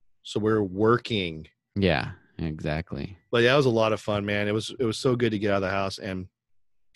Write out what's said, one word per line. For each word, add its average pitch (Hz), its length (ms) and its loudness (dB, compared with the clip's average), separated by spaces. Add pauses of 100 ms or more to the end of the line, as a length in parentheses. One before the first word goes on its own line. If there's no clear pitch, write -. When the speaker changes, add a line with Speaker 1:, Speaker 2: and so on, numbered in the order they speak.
(240)
Speaker 1:
so - 160 -6
we're 107 240 2
working. 95 840 0 (280)
Speaker 2:
Yeah, 87 360 2 (280)
exactly. 80 800 -6 (140)
Speaker 1:
But 117 120 2
yeah, 123 100 6
it 143 40 6
was 143 80 4
a 131 40 4
lot 110 220 2
of 104 80 -2
fun, 104 260 -2
man. 104 220 -2
It 104 60 0
was, 107 260 -4
it 131 60 0
was 110 120 -2
so 127 200 0
good 117 140 2
to 107 80 -2
get 104 120 0
out 98 60 2
of 98 60 0
the 92 80 -2
house. 98 260 -2
And, 92 300 -8 (680)